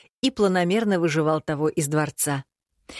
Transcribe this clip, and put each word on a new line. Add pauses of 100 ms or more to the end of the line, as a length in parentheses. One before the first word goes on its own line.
(200)
и
планомерно
выживал
того
из
дворца. (540)